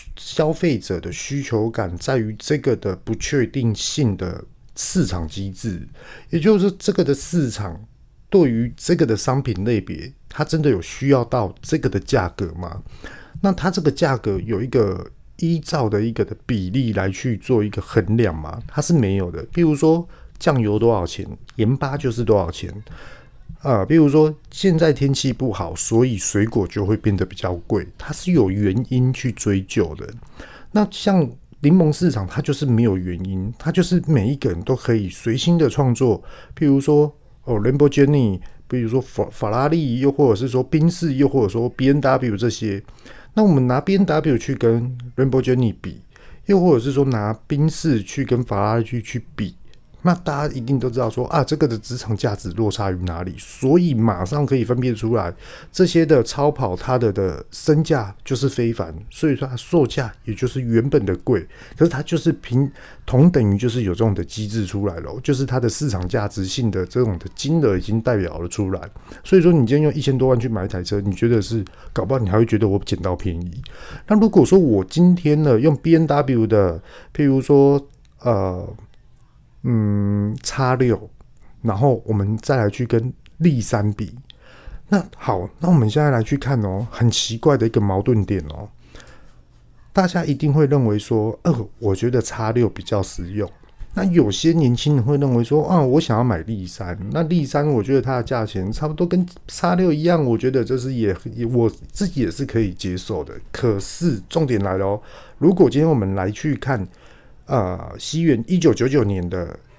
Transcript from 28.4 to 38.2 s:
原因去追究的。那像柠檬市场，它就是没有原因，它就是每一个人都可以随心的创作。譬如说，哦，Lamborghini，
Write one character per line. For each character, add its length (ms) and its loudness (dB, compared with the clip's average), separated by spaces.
原 380 0
因 220 2
去 200 -4
追 320 -2
究 320 -2
的。 120 -12
那 200 2
像 360 2
柠 140 6
檬 160 4
市 200 0
场， 160 -4
它 120 -6
就 140 -2
是 140 -2
没 160 4
有 120 4
原 300 -4
因， 320 -4
它 140 -4
就 100 2
是 240 2
每 260 2
一 40 -2
个 160 -2
人 100 -6
都 140 0
可 180 0
以 160 0
随 260 -4
心 220 2
的 100 4
创 260 2
作。 280 2
譬 100 2
如 120 6
说， 320 4
哦， 140 0
Lamborghini， 800 4